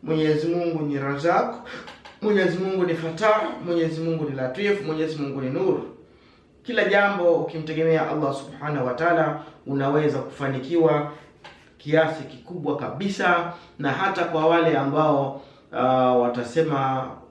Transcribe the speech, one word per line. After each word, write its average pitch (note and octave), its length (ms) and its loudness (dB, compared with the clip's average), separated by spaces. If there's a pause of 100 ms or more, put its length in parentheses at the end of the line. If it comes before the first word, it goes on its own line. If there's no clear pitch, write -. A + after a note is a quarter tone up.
Mwenyezi D#3 460 2
Mungu E3+ 340 -2
ni C#3+ 160 -2
Razak, C#3+ 560 0 (680)
Mwenyezi F#3 360 2
Mungu F#3+ 280 0
ni E3 80 0
Fatah, E3 480 2 (240)
Mwenyezi D#3+ 340 0
Mungu E3 300 -2
ni C3+ 60 -6
Latif, D#3 500 -2
Mwenyezi D#3 360 -2
Mungu C3+ 180 -4
ni B2+ 100 -4
Nur. F#3 300 0 (840)
Kila A3 220 0
jambo F#3+ 500 4
ukimtegemea D#3 760 0
Allah D3 240 0
subhanahu D3 520 -4
wa B2 80 -2
taala D#3+ 480 2 (240)
unaweza C#3 520 2
kufanikiwa D3 920 0 (680)
kiasi D3+ 460 0
kikubwa D3 520 -6
kabisa, E3+ 760 -2 (260)
na C#3+ 140 -2
hata F3+ 320 0
kwa D#3+ 220 0
wale D#3+ 320 4
ambao, C#3 640 0 (300)
ah, B2+ 440 4
watasema C3 960 0 (200)